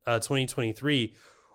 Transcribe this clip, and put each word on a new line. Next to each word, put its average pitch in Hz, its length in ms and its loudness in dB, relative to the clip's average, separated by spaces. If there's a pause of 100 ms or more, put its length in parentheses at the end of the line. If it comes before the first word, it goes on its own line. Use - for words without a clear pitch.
uh, 117 120 2
twenty 131 280 0
twenty-three 123 680 0 (400)